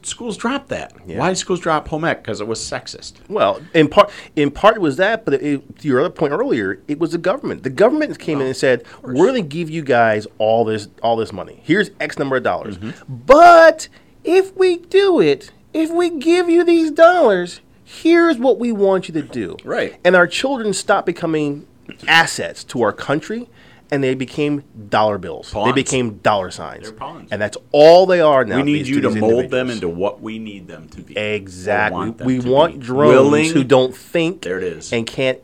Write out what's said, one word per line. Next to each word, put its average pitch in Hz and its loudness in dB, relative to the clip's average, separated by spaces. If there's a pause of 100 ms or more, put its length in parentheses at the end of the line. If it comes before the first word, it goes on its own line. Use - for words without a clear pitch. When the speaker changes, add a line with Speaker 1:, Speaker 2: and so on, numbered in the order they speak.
Speaker 1:
schools 233 -10
drop 269 -6
that. 87 -10 (140)
Speaker 2:
Yeah. 87 -10
Speaker 1:
Why 151 -2
did 190 -4
schools 175 -6
drop 156 -4
home 156 -6
ec? 143 -4
'Cause 104 -8
it 107 -8
was 113 -8
sexist. - -12 (140)
Speaker 2:
Well, 107 -2 (140)
in 156 4
part, - 4 (240)
in 143 0
part 214 2
it 214 -8
was 139 -2
that, 220 -2
but 143 -2
it, 139 -8
to - -10
your 127 2
other 175 0
point 147 -2
earlier, 147 -2
it 147 -6
was 160 -4
the 170 -2
government. 170 -4
The 131 -6
government 240 0
came 151 -6
in 135 -2
Speaker 1:
Oh, 131 -2
Speaker 2:
and 127 -6
said, 127 0
Speaker 1:
of - -20
course. 127 -8
Speaker 2:
"We're 170 4
gonna 254 -2
give 156 -8
you 165 -6
guys 117 2 (100)
all 110 2
this, 110 -6 (120)
all 117 0
this 110 -6
money. 82 -14
Here's 190 0 (100)
X 151 -8
number 139 -2
of 117 -4
dollars. 95 -4
Speaker 1:
Mm-hmm. 110 -14 (100)
Speaker 2:
But 320 8 (360)
if 381 0
we 370 0
do 370 2
it, 147 0 (240)
if 311 -2
we 339 0
give 349 0
you 339 4
these 330 2
dollars, 285 0 (220)
here's 339 2
what 233 0
we 240 -4
want 190 0
you 170 -14
to 147 -4
do." 113 -8
Speaker 1:
Right. 139 -6 (100)
Speaker 2:
And 180 4
our 175 6
children 233 -4
stopped - -2
becoming 156 -4 (420)
assets 156 0
to 120 -2
our 101 2
country, 208 -6 (400)
and 139 -2
they 131 0
became 143 -4 (260)
dollar 107 0
bills. 87 -12
Speaker 1:
Pawns. 107 -4
Speaker 2:
They 123 0
became 127 -2
dollar 95 -2
signs. 82 -14
Speaker 1:
They're 107 -16
pawns. 147 -16
Speaker 2:
And 104 -6
that's 104 -6 (160)
all 165 8
they 180 2
are 143 4
now 98 -2
Speaker 1:
We 139 0
need 147 0
Speaker 2:
these, 127 -8
Speaker 1:
you 139 -2
Speaker 2:
to - -2
Speaker 1:
to - 2
Speaker 2:
these 107 -2
Speaker 1:
mold 120 0
them 127 -2
Speaker 2:
individuals. 120 -6
Speaker 1:
into 92 -6
what 87 -6
we 110 -10
need 101 -16
them 80 -18
to - -20
be. - -16
Speaker 2:
Exactly. 104 -4
Speaker 1:
Or 87 -6
want 113 -10
them 123 -6
Speaker 2:
We 127 0
Speaker 1:
to 123 -4
Speaker 2:
want 156 2
Speaker 1:
be. 143 -16
Speaker 2:
drones 135 2
Speaker 1:
Willing, 147 4
Speaker 2:
who 143 2
don't 127 2
think 170 -4
Speaker 1:
there 92 -8
it 92 -6
is. 80 -10
Speaker 2:
and 113 -2
can't 131 -4